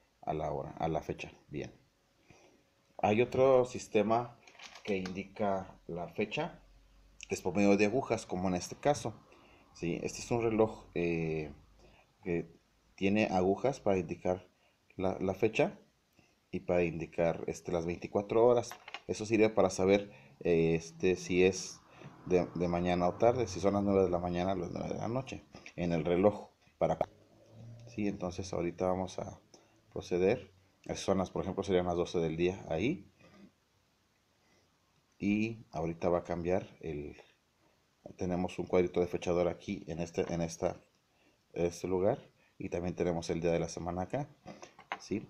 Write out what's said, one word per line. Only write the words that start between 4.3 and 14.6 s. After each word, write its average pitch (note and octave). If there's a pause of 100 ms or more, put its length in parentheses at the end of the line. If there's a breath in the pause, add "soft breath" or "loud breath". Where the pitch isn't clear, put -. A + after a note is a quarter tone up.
que G2+
indica F#2+
la E2+
fecha, - (680)
que -
es -
por F2+
medio G2+
de G2+
agujas, A2
como F#2
en F2+
este -
caso. C#3+ (540 loud breath)
Sí, E2+
este -
es -
un A#2
reloj, A2
eh, D#2+ (720 soft breath)
que E2+ (460)
tiene G2+
agujas F#2+
para G2
indicar F#2 (500 soft breath)